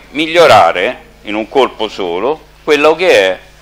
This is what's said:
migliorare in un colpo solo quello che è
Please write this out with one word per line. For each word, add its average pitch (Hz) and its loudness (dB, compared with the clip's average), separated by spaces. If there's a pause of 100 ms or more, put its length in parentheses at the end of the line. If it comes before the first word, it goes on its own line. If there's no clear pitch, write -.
migliorare 123 2 (100)
in 104 -10
un 110 -6
colpo 113 -2
solo 101 -8 (140)
quello 151 0
che 175 -2
è 95 0 (220)